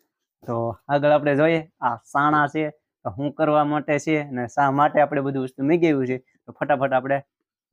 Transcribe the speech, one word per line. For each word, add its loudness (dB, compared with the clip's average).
તો -4
આગળ 0
આપણે 2
જોઈએ 0
આ -2
સાણા 0
છે -4
તો -14
શું -6
કરવા 2
માટે 0
છે 0
અને -6
શા 0
માટે 2
આપણે 0
બધું -4
વસ્તુ -8
મંગાવ્યું 2
છે, -2
તો -20
ફટાફટ -2
આપણે -2